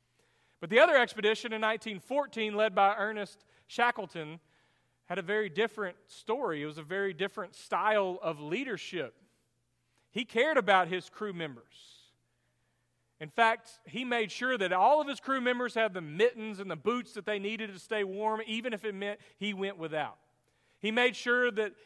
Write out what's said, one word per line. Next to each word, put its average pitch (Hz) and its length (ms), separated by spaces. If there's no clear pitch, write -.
But 170 80
the 220 120
other 330 160
expedition 220 580
in 220 80
nineteen 220 360
fourteen, 226 580
led 214 180
by 202 220
Ernest 208 480
Shackleton, 175 720
had 180 120
a 190 40
very 208 260
different 196 480
story. 214 540
It 151 40
was 151 120
a 160 40
very 190 320
different 196 400
style 190 680
of 165 160
leadership. 170 760
He 233 160
cared 285 320
about 185 300
his 180 200
crew 208 240
members. 147 600
In 151 120
fact, 226 400
he 233 180
made 233 260
sure 254 280
that 185 160
all 247 260
of 277 80
his 269 120
crew 269 200
members 247 340
had 220 200
the 180 80
mittens 214 580
and 196 100
the 160 60
boots 226 360
that 202 120
they 208 140
needed 208 340
to 185 60
stay 208 260
warm, 214 420
even 226 280
if 208 100
it 214 100
meant 202 260
he 202 160
went 190 240
without. 151 400
He 214 100
made 247 260
sure 247 340
that 208 220